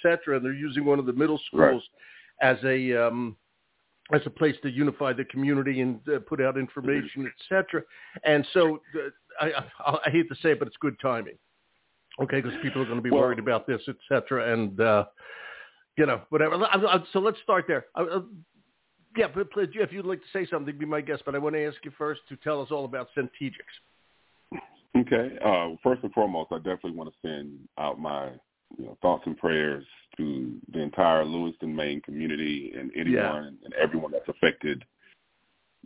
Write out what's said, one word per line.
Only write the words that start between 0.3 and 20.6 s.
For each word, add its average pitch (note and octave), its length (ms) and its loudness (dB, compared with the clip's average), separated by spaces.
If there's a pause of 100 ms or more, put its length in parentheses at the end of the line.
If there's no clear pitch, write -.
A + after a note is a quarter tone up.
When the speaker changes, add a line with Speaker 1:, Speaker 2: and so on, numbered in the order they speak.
Speaker 1:
And B2 100 0
they're C3+ 80 -2
using C#3+ 320 -4
one C#3+ 120 6
of C#3 60 -2
the B2 80 0
middle D3+ 340 2
schools C#3 360 6 (580)
Speaker 2:
Right. C3 160 6
Speaker 1:
as B2+ 80 -8
a, B2+ 420 2
um, A#2 300 -2 (800)
as D3 100 4
a D3 60 -6
place D#3 320 0
to C#3 80 -4
unify C3+ 420 0
the B2 140 -4
community C3+ 560 0
and, B2+ 260 -2
uh, C#3 180 0
put C#3+ 140 -4
out C3 160 2
information, C#3 680 -4
Speaker 2:
Mm-hmm. - 20 -6
Speaker 1:
et - 240 -14
cetera. F#3+ 320 0 (420)
And D3 300 6
so, D#3+ 260 4 (140)
uh, C#3+ 160 -4 (320)
I, D#3 100 0 (320)
I, D3 220 2
I D3 40 4
hate E3 200 2
to C#3+ 60 -6
say D#3+ 160 4
it, C#3 60 4
but C#3 100 -2
it's - 100 -18
good C3+ 240 -2
timing, A#2+ 340 -2 (840)
okay, C#3 180 0
'cause B2 120 -6 (100)
people C3 180 -4
are C3 60 0
gonna A#2 160 -4
be A#2+ 80 -2
Speaker 2:
Well C#3 100 6
Speaker 1:
worried B2 180 4
about A2+ 280 0
this, A#2+ 200 -2
et - 100 -8 (120)
cetera. A#2+ 460 0
And, G#2+ 260 -2
uh, G#2+ 240 6 (920)
you D3+ 80 6
know, A#2+ 240 0
whatever. D3+ 240 2
I, G3+ 200 2
I, F#3+ 380 4
so G3 60 0
let's G#3+ 240 2
start F#3 260 2
there. C#3+ 160 0 (100)
I, E3 60 -4
I, F3 200 -2 (960)
yeah, A3+ 200 2
but E3 160 -4
please, G3+ 240 -2
if G3 180 -2
you'd F#3 140 -8
like F#3 160 -4
to - 100 -20
say F#3+ 180 -2
something, D3 280 -6